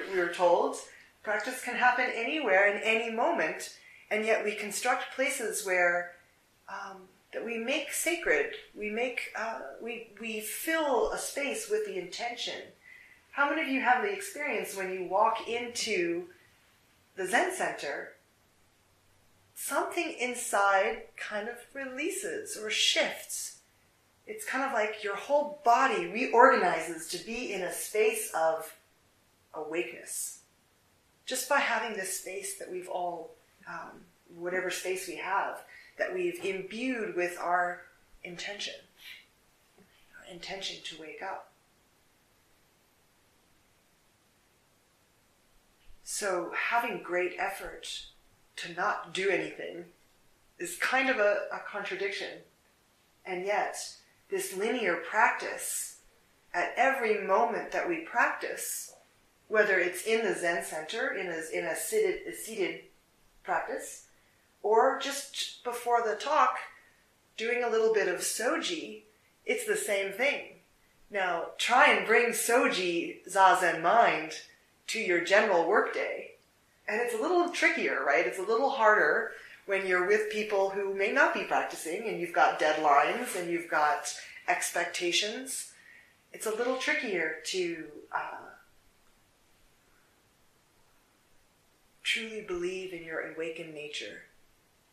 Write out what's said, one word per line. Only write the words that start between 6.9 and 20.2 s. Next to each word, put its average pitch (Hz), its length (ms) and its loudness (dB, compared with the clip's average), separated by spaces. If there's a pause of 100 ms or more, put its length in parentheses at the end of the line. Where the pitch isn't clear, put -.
that - 120 -6
we 233 120 -4
make 254 340 -2
sacred. 254 600 0 (220)
We 208 140 -6
make, 240 460 -4
uh, 220 240 -4 (220)
we, 226 280 -10 (100)
we 214 220 -6
fill 302 680 0
a - 60 -4
space - 520 -6
with 214 160 0
the 190 120 -8
intention. 180 640 -8 (720)
How 285 180 2
many 311 120 0
of 269 80 -4
you 262 120 0
have 220 220 4
the 202 100 0
experience 220 600 -6
when 185 180 -6
you 185 120 -6
walk 202 420 2
into 202 760 -2 (920)
the 185 120 -4
Zen 320 260 2
center, 160 600 -6 (1400)
something 320 640 -2
inside 220 840 2 (140)